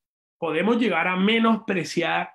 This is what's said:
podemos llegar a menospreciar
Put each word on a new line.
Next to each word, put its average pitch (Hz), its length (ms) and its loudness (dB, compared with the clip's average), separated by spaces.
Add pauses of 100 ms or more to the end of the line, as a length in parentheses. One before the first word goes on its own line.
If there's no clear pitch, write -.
(380)
podemos 175 400 0
llegar 180 300 0
a 185 80 -2
menospreciar 190 1200 0